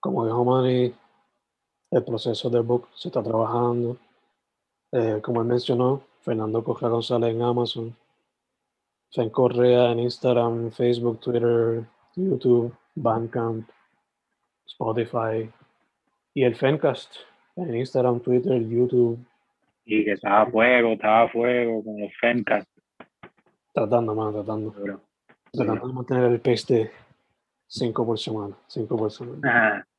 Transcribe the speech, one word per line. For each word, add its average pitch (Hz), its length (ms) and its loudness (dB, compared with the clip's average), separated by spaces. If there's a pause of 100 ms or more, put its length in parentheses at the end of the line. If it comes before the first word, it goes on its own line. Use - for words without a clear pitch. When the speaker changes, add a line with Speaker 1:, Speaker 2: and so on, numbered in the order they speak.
Speaker 1:
Como 123 260 -2
dijo 117 180 0
Manny, 127 480 2 (960)
el 120 140 0
proceso 120 460 -4
del 120 120 2
book 123 320 -2
se - 140 -12
está 123 140 -4
trabajando. 120 760 -2 (960)
Eh, 113 300 0
como 117 200 -2
él 113 60 0
mencionó, 127 540 0 (200)
Fernando 110 420 -2
Correa 117 260 -4
González 117 440 0
en 117 80 -2
Amazon, 120 520 -2 (1160)
Fen 117 180 -2
Correa 123 640 4
en 117 80 -2
Instagram, 117 720 0
Facebook, 120 480 0
Twitter, 117 640 0 (320)
YouTube, 123 580 2 (200)
Bandcamp, 113 760 -2 (1000)
Spotify, 113 840 -4 (840)
y 139 100 0
el 120 120 4
Fencast 139 580 0 (420)
en 160 200 -6
Instagram, 123 440 0
Twitter, 123 480 2
YouTube. 120 500 2 (680)
Speaker 2:
Y 107 200 0
que 101 80 0
estaba 101 300 2
a 104 80 4
fuego, 117 420 4
estaba 107 300 4
a 113 60 4
fuego 117 560 0
con 104 160 -10
los 98 100 -8 (100)
Fencast. 117 480 0 (1040)
Speaker 1:
Tratando, 113 420 0
mano, 107 180 -4
tratando. 107 380 -6
Speaker 2:
Duro. 101 300 -12 (520)
Speaker 1:
Tratando 110 300 -2
Speaker 2:
Duro. 127 60 -10
Speaker 1:
de 127 60 -10
mantener 127 300 0
el 120 160 2
pace 123 340 0
de 110 160 2 (760)
cinco 117 400 -4
por 113 120 -2
semana, 104 380 -8 (100)
cinco 113 300 -6
por 107 140 -2
semana. 127 300 -14 (100)
Speaker 2:
Ajá. 110 360 2 (120)